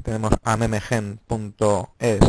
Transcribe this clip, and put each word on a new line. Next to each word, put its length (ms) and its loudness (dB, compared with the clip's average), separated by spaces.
tenemos 300 -2
a 140 0
memegen 680 -2
punto 760 -2
es, 300 2